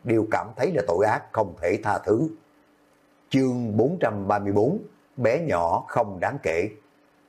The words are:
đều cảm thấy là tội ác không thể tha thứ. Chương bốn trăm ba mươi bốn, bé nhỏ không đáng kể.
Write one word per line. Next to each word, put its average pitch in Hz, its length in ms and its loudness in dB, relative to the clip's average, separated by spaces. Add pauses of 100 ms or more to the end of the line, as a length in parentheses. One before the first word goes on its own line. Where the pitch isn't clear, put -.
đều 113 260 2
cảm 98 160 0 (100)
thấy 131 160 0
là 117 140 0
tội 95 200 2
ác 127 160 0 (100)
không 110 300 -2
thể 117 200 0
tha 101 160 0
thứ. 110 300 0 (1000)
Chương 123 480 0
bốn 151 240 2
trăm 104 280 -2
ba 104 100 4
mươi 101 140 -2
bốn, 123 260 2 (380)
bé 123 240 2
nhỏ 92 480 0
không 101 320 -2
đáng 113 220 -2
kể. 85 260 -2 (600)